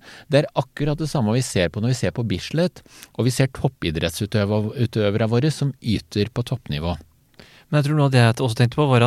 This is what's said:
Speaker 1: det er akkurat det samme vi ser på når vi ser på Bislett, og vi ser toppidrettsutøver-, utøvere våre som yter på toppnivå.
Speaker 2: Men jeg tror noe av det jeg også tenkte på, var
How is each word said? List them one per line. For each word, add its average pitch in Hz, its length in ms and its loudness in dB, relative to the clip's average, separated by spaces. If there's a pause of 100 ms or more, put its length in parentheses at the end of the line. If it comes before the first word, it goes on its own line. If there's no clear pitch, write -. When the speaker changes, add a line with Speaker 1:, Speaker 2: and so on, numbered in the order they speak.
(300)
Speaker 1:
det 139 140 4
er - 120 -8
akkurat 147 420 -4
det 156 120 -4
samme 110 240 0
vi 127 80 0
ser 90 280 0
på 104 120 -8
når 117 80 0
vi 127 100 -2
ser 113 120 0
på - 140 -6
Bislett, - 560 -4 (360)
og 113 80 0
vi 127 80 2
ser - 140 2
toppidrettsutøver-, 101 1300 -2
utøvere 110 500 0
våre 123 220 2
som 143 220 -2 (100)
yter 104 480 -2
på 120 160 -4
toppnivå. 82 460 -4 (760)
Speaker 2:
Men 147 120 2
jeg 139 60 -2
tror 151 100 0
noe 143 80 4
av 135 80 0
det 123 80 6
jeg 113 140 4 (100)
også 117 140 -2
tenkte 120 180 2
på, 151 100 4
var 123 180 6